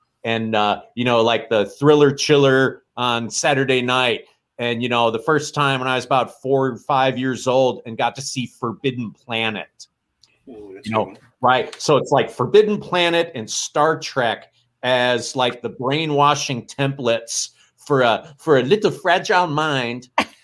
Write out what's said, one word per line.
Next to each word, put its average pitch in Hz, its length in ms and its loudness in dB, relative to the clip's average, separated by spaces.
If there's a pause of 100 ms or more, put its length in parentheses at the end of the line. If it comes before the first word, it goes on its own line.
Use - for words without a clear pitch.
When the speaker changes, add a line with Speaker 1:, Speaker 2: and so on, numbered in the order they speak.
(240)
Speaker 1:
and, 113 320 -4
uh, 104 280 0 (100)
you 120 120 -4
know, 120 160 4
like 113 280 0
the 104 160 2
Thriller 147 460 4
Chiller 135 720 2 (140)
on 117 320 -2
Saturday 135 520 0
night. 123 440 0 (320)
And, 120 240 -4
you 123 60 -2
know, 117 240 2
the 113 80 -4
first 147 340 -2
time 139 280 0
when 131 80 -4
I 131 60 0
was 127 100 -4
about 127 360 -2
four 135 260 0
or 117 100 -6
five 131 400 0
years 127 280 -4
old 127 400 2
and 113 120 -12
got 120 180 -2
to 139 60 -12
see 131 240 -8
Forbidden 123 680 -6
Planet, 110 760 -8 (600)
Speaker 2:
Ooh, 104 260 -20
that's 101 140 -16
Speaker 1:
you 110 80 -6
Speaker 2:
a - 20 0
Speaker 1:
know, 104 100 0
Speaker 2:
good 98 80 -18
one. - 60 -20 (200)
Speaker 1:
right. 123 400 0
So 147 160 4
it's 123 140 -4
like 131 180 2
Forbidden 202 500 2
Planet 170 560 0
and 110 160 -10
Star 151 480 0
Trek 117 540 -4 (280)
as, 123 540 0
like, 123 260 -2
the 120 60 -8
brainwashing 143 1000 -2
templates 131 840 -4 (260)
for 139 260 0
a, 113 360 0
for 151 220 4
a 123 40 2
little 151 280 2
fragile 180 560 0
mind, 135 600 -2 (360)